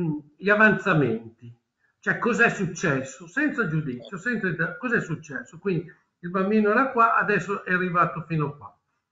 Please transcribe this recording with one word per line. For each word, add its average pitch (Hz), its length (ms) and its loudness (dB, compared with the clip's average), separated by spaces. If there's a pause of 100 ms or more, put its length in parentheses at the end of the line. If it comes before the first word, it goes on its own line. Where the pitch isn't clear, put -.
(360)
gli 190 120 -4
avanzamenti, 165 1080 2 (460)
cioè 196 180 -2
cos'è 226 300 2
successo, 165 800 -4
senza 262 400 -2
giudizio, 143 480 -6
senza, 170 600 -4
cos'è 240 240 -2
successo. - 580 -10
Quindi 185 280 -2 (340)
il 175 100 -10
bambino 202 400 2
era 262 200 2
qua, 233 260 4
adesso 196 480 0
è 185 80 -2
arrivato 175 500 0
fino 151 240 -2
a - 100 -8
qua. - 220 -20 (340)